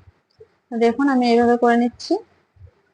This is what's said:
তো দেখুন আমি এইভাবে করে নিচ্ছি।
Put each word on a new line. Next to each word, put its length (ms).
তো 120
দেখুন 300
আমি 220
এইভাবে 260
করে 200
নিচ্ছি। 380